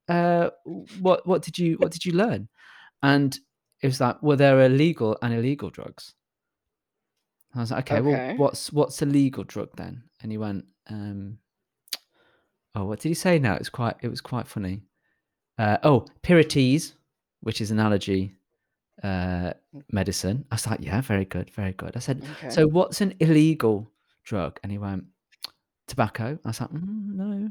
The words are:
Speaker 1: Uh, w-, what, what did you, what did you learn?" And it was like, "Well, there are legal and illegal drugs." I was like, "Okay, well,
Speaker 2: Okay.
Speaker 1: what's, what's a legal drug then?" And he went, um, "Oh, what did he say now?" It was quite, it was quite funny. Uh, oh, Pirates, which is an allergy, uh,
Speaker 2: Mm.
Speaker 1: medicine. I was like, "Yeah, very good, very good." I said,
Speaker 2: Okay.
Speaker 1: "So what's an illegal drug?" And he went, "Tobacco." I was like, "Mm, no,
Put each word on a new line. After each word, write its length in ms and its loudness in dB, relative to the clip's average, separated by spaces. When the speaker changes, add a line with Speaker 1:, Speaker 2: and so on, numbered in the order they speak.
Speaker 1:
Uh, 420 2
w-, 200 -12
what, 280 2
what 140 2
did 160 -12
you, 200 0
what 140 2
did 140 -10
you 80 -2
learn?" 340 0
And 340 4
it 60 2
was 120 -2
like, 220 -2
"Well, 160 4
there 220 8
are 100 8
legal 520 2
and 120 0
illegal 360 -2
drugs." 440 -18
I 60 -6
was 100 -4
like, 200 -6
"Okay, 100 2
well, 220 0
Speaker 2:
Okay. 140 -6
Speaker 1:
what's, 360 -2
what's 300 0
a 40 -2
legal 380 2
drug 320 -10
then?" 280 -14
And 120 -10
he 60 -6
went, 280 -6
um, 500 -10
"Oh, 120 -6
what 140 -8
did 100 -4
he 40 0
say 240 2
now?" 160 2
It 60 -4
was 100 -8
quite, 320 -4
it 60 -4
was 120 -8
quite 280 -8
funny. 340 -6
Uh, 260 2
oh, 220 6
Pirates, 720 4
which 200 -4
is 100 -4
an 100 2
allergy, 540 2
uh, 520 -2
Speaker 2:
Mm. 80 -16
Speaker 1:
medicine. 600 -2
I 40 -4
was 100 -4
like, 160 -4
"Yeah, 200 -2
very 240 0
good, 240 -8
very 240 -6
good." 220 -12
I 40 -6
said, 220 -6
Speaker 2:
Okay. 260 -14
Speaker 1:
"So 200 4
what's 340 0
an 180 -2
illegal 720 4
drug?" 380 -4
And 100 -8
he 60 -6
went, 260 -6
"Tobacco." 560 -4
I 40 -6
was 120 -6
like, 120 -8
"Mm, 440 -8
no, 340 -6